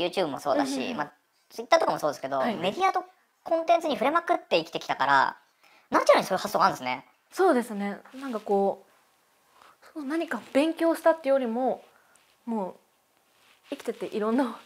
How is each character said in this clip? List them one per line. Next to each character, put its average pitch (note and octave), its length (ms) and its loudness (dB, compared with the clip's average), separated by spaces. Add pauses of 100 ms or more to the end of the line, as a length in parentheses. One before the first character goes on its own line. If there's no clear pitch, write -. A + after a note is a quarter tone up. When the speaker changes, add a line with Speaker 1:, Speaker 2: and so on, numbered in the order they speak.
Speaker 1:
YouTube F3 220 0
も C3+ 120 -6
そ - 140 0
う B3 40 2
だ C#4+ 100 2
し、 C#4 80 -4
Speaker 2:
う C4+ 40 -4
ん B3 40 -4
う - 20 -4
ん F#3+ 60 -6
う - 20 -6
ん。 - 40 -8
Speaker 1:
ま D3+ 80 -4
あ、 - 60 -18 (380)
Twitter C#4+ 300 2
と - 80 0
か - 40 0
も D#3 60 -2
そ D#3 100 -2
う D3 40 0
で B2+ 40 -4
す - 60 -16
け C3+ 80 -6
ど、 C#3 80 -2
Speaker 2:
は C3+ 120 0
い。 G#3+ 60 -2
Speaker 1:
メ F3+ 160 -2
デ C4+ 100 -4
ィ F#4+ 60 2
ア F#4 40 2
と F#4+ 120 -2 (400)
コ E4 160 0
ン E4 60 -6
テ E4+ 100 4
ン E4+ 60 2
ツ E4+ 60 -4
に C#4+ 80 0
触 A3+ 100 -2
れ C#4 60 2
ま E4+ 100 2
く E4+ 140 0
っ - 20 0
て C4 220 0
生 D#3+ 60 -6
き - 60 -18
て D#3+ 80 -6
き - 60 -14
た C#3+ 100 -2
か C3+ 120 0
ら、 C3+ 300 4 (520)
ナ D4 120 4
チ - 40 -2
ュ - 40 -8
ラ - 60 10
ル - 60 4
に - 60 -4
そ F#3+ 80 0
う - 20 0
い - 0 -
う - 40 -2
発 G3+ 120 -6
想 G3 60 2
が E3+ 60 6
あ - 40 6
る D3+ 60 -4
ん - 0 -
で - 20 -12
す C3 60 -12
ね。 B2+ 240 -6 (240)
Speaker 2:
そ F#4+ 180 4
う D#4+ 40 6
で B3 100 2
す A#3 100 -8
ね。 G3+ 240 -6 (180)
な C4+ 120 -12
ん C4 40 -8
か G#3+ 80 -4
こ G3 460 0
う、 - 1080 -20
そ D#4+ 80 -12
う、 C#4 40 -10
何 D#4+ 220 -4
か A3 140 -8 (120)
勉 D#4+ 200 2
強 E4 220 0
し E4 60 -12
た E4 100 4
っ D#4+ 100 0
て C4+ 80 -4
い - 20 4
う C4+ 40 4
よ C4+ 40 2
り B3+ 80 -4
も、 A#3 360 -2 (640)
も G#3+ 260 -6
う、 - 40 -18 (920)
生 C#4+ 80 -8
き - 80 -14
て A#3 80 -6
て G3 140 -8
い - 120 -6
ろ G#3+ 120 -2
ん A#3 60 0
な、 B3 280 -2